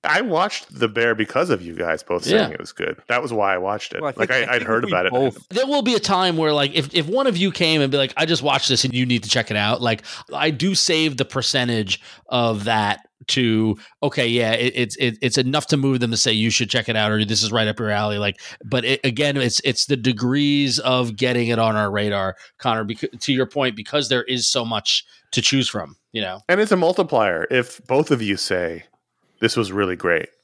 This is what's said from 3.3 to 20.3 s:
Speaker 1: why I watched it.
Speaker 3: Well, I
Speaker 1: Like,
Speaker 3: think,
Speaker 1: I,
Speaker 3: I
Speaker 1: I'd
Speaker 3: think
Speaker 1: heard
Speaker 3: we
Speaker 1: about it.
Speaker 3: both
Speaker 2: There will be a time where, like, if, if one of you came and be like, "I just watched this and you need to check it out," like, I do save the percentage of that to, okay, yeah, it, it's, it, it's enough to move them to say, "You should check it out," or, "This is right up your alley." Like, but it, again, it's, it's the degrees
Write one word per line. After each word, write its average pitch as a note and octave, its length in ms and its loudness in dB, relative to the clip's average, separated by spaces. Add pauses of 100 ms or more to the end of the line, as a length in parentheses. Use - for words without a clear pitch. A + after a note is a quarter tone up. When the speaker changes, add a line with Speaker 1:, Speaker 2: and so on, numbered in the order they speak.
Speaker 1:
why G2+ 200 2
I F2+ 60 2
watched G2+ 340 -4
it. - 80 -6
Speaker 3:
Well, D3 160 -4
I - 40 -6
Speaker 1:
Like, A2+ 100 2
Speaker 3:
think, B2+ 180 0
Speaker 1:
I, B2 40 0
Speaker 3:
I - 20 2
Speaker 1:
I'd A#2+ 40 2
Speaker 3:
think A2+ 100 -4
Speaker 1:
heard A2+ 160 2
Speaker 3:
we G2+ 80 -2
Speaker 1:
about F2+ 140 2
it. G#2 60 0
Speaker 3:
both B2+ 360 -2
Speaker 2:
There B3 180 0
will C#4+ 160 0
be A#3+ 120 2
a G#3 60 2
time F#3 360 2
where, D#3 160 2
like, C#3+ 220 2
if, D3 200 -2
if D#3 140 2
one C4 180 0
of G#3 100 2
you F#3 140 2
came D#3+ 300 2
and C#3 100 2
be C#3+ 80 2
like, C3+ 180 0
"I D#3+ 80 2
just D#3+ 160 0
watched C3+ 280 0
this C3 160 2
and B2+ 100 -2
you B2 100 0
need B2 200 0
to G#2+ 40 -10
check - 220 0
it G#2 60 -2
out," G#2+ 260 0
like, A2+ 220 0 (280)
I C#3+ 200 0
do F3+ 240 0
save D#3+ 400 2
the - 80 0
percentage A#2+ 760 -2 (280)
of A2+ 360 0
that G#2+ 360 0 (280)
to, A2 480 2 (240)
okay, C3+ 280 0
yeah, A#2 240 2
it, A#2+ 240 0
it's, A#2 240 -2
it, A#2+ 200 0
it's B2+ 180 0
enough C3+ 300 0
to D3+ 80 2
move C3+ 220 2
them A#2+ 140 0
to A2+ 40 -2
say, - 160 2
"You A2 180 2
should G#2+ 200 0
check A#2 180 0
it A#2 60 -2
out," G#2+ 160 2
or, G#2+ 140 2
"This G#2+ 180 0
is G#2+ 80 -2
right A2 160 2
up G#2+ 140 -4
your A2 100 -2
alley." G#2 280 0
Like, G2+ 220 -2 (240)
but A#2+ 200 -2
it, C3 180 0
again, C#3 340 0
it's, B2 280 0
it's - 220 0
the C#3 100 2
degrees C3 840 0